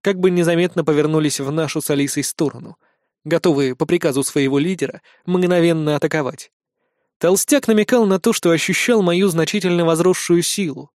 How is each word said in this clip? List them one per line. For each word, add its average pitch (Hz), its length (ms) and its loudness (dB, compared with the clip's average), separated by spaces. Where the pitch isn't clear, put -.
как 190 200 -2
бы 185 100 4
незаметно 175 540 0
повернулись 151 560 0
в 139 100 -6
нашу 156 300 -4
с - 100 -8
Алисой 143 320 -2
сторону, - 540 -6
готовые 147 500 0
по 160 100 -4
приказу 151 380 0
своего 139 380 0
лидера 165 420 -4
мгновенно 170 720 2
атаковать. 147 560 -4
Толстяк 196 480 2
намекал 220 400 2
на 190 140 2
то, 233 120 2
что - 180 0
ощущал 185 520 0
мою 180 260 2
значительно 175 560 0
возросшую 175 580 2
силу. 147 560 -6